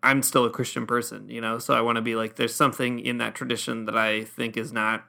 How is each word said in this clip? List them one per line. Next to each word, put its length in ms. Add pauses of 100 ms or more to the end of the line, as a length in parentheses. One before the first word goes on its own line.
I'm 200
still 220
a 60
Christian 360
person, 440
you 100
know? 180
So 140
I 80
wanna 220
be 120
like, 220
there's 180
something 460
in 160
that 180
tradition 520
that 100
I 280
think 340
is 160
not 340